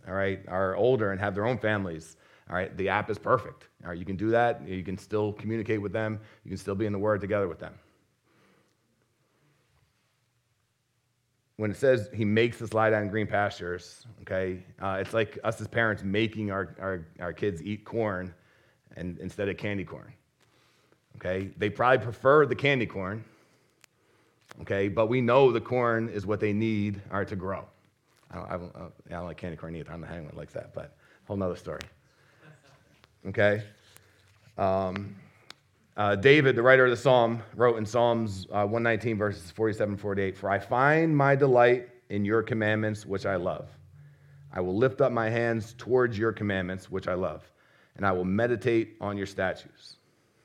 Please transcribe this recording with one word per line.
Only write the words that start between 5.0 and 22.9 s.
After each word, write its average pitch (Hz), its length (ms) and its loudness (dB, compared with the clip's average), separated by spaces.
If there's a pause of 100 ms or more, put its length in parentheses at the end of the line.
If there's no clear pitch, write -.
communicate 107 480 -4
with 101 100 -6
them. 107 280 -4 (260)
You 101 40 -14
can 92 80 -8
still 98 180 -6
be 107 100 -2
in 104 80 -2
the 98 60 -4
Word 104 200 0
together 101 280 -2
with 80 120 -10
them. 82 140 -14 (3750)
When 107 140 -2
it 92 60 -8
says 127 360 4
he 107 120 0
makes 113 360 2
us 110 120 -8
lie 110 180 4
down 107 120 2
in 98 60 -4
green 104 180 -2
pastures, 98 800 -4 (160)
okay, 92 420 -4 (160)
uh, 95 220 -4
it's 92 120 -6
like 110 300 0
us 110 160 -2
as 107 80 -8
parents 110 360 0
making 104 480 -2
our, 95 280 -6
our, 95 280 -6 (120)
our 87 140 -6
kids 95 280 -4
eat 104 240 -8
corn 92 480 -4 (600)
and, 85 220 -8
instead 98 320 -6
of 90 80 -6
candy 101 260 -4
corn. - 300 -14 (1040)
Okay, 95 420 -6
they 107 120 0
probably 123 340 2
prefer 135 440 4
the 127 80 -4
candy 131 320 2
corn, 98 360 -6 (1400)